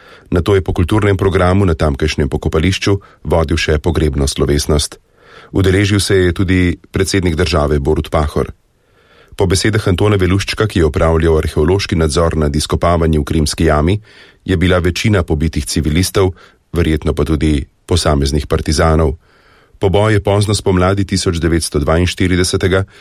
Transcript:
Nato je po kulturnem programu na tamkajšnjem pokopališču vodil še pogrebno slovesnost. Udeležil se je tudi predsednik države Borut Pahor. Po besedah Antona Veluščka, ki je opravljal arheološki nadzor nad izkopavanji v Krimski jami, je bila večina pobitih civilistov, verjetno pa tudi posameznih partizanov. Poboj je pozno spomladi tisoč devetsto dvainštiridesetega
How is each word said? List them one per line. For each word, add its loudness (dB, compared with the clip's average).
Nato 0
je 2
po -4
kulturnem 0
programu 2
na 2
tamkajšnjem -2
pokopališču 0
vodil 0
še 0
pogrebno 0
slovesnost. -2
Udeležil 2
se 0
je 4
tudi 2
predsednik 0
države 0
Borut -2
Pahor. -2
Po 2
besedah 0
Antona 2
Veluščka, 0
ki -2
je 4
opravljal 2
arheološki 0
nadzor 0
nad 0
izkopavanji 0
v 0
Krimski -2
jami, 2
je 0
bila 2
večina 0
pobitih -2
civilistov, 0
verjetno -2
pa 0
tudi 0
posameznih 0
partizanov. 0
Poboj 2
je 2
pozno 0
spomladi 0
tisoč -2
devetsto 0
dvainštiridesetega 0